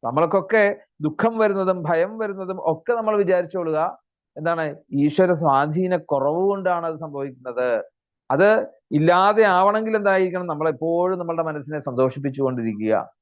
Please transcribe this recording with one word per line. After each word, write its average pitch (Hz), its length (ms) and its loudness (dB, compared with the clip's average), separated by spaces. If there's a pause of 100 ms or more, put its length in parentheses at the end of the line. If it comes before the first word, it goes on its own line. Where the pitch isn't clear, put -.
നമ്മൾക്കൊക്കെ 190 720 2 (240)
ദുഃഖം 180 360 -2
വരുന്നതും 190 460 0
ഭയം 175 340 0
വരുന്നതും 190 440 -8
ഒക്കെ 160 320 -2
നമ്മൾ 220 240 -2
വിചാരിച്ചോളുക 175 800 0 (400)
എന്താണ്? 160 380 -2 (160)
ഈശ്വര 147 420 2
സ്വാധീന 156 640 2
കുറവ് 151 440 -2
കൊണ്ടാണ് 185 460 -2
അത് 160 120 -8
സംഭവിക്കുന്നത്. 127 840 -4 (460)
അത് 202 320 4 (280)
ഇല്ലാതെ 185 520 4
ആവണമെങ്കിൽ 208 520 2
എന്തായിരിക്കണം? 190 520 0
നമ്മളെപ്പോഴും 165 720 -2
നമ്മളുടെ 165 240 -4
മനസ്സിനെ 151 360 -8
സന്തോഷിപ്പിച്ചുകൊണ്ടിരിക്കുക. 127 1400 -2